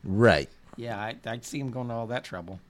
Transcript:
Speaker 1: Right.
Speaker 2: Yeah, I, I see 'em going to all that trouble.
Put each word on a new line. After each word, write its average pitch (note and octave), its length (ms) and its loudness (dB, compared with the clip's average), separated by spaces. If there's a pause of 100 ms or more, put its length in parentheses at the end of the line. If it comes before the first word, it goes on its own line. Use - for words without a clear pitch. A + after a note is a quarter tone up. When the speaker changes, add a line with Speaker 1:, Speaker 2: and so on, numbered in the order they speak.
Speaker 1:
Right. F#2+ 420 6 (300)
Speaker 2:
Yeah, A#2 220 -8
I, A2+ 160 -6 (100)
I A#2 160 -6
see - 180 -10
'em C3+ 100 -6
going A#2+ 200 -6
to A#2 40 -6
all A2+ 140 -4
that B2 160 -6
trouble. F2+ 360 -12 (100)